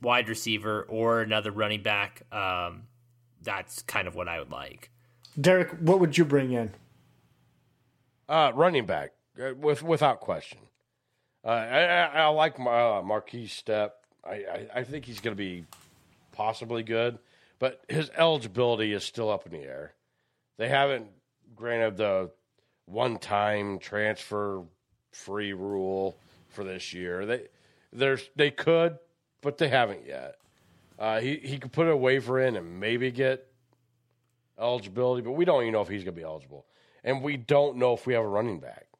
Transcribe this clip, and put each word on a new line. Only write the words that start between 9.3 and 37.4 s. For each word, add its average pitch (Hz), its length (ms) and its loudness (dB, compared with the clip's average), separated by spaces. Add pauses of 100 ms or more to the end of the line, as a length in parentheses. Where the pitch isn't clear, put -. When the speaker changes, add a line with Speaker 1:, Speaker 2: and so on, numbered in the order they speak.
Speaker 3:
uh, 131 140 -6
with, 147 260 0
without 151 380 4
question. - 380 -6 (840)
Uh, - 40 -6
I, 117 320 2
I, 175 240 4
I 156 240 4
like 156 320 2
Mar-, 120 380 4
uh, 92 40 -2
Marquise 107 480 -4 (160)
Stepp. 104 240 0 (340)
I, - 100 -12
I, 98 320 -8 (100)
I 127 80 -4
think 135 200 -12
he's 113 160 -14
gonna 110 140 -4
be 92 300 -8 (640)
possibly 113 540 -4
good, 113 340 0 (400)
but - 300 -2
his 151 280 -2
eligibility 117 760 2
is 98 100 -2
still 110 280 -4
up 98 160 -4
in 85 60 -18
the 73 140 -12
air. 67 280 -12 (640)
They 113 100 -2
haven't 135 400 2 (480)
granted 113 400 0
the 95 340 0 (560)
one-time 104 920 -2
transfer 104 840 -4 (500)
free 101 400 -8
rule 95 640 -4 (320)
for 104 160 -12
this 92 300 -10
year. 90 320 -6
They, 117 160 -2 (500)
there's, 135 420 0
they 147 160 4
could, 165 480 2 (440)
but 143 160 -2
they 156 100 2
haven't 104 380 2
yet. 67 300 -12 (600)
Uh, 110 220 0
he, 135 160 -2
he 139 220 -8
could 127 140 -12
put 165 140 2
a 160 100 4
waiver 131 440 2
in 127 160 2
and 87 240 -10
maybe 120 300 0
get 131 360 0 (1120)
eligibility, 120 640 0
but 117 100 -4
we 165 120 2
don't 156 180 6
even 113 100 0
know 107 100 4
if 92 60 -6
he's 98 160 -6
gonna 90 120 -8
be 82 60 -12
eligible. 71 440 -14 (380)
And 131 180 -2
we 143 140 -4
don't 143 400 4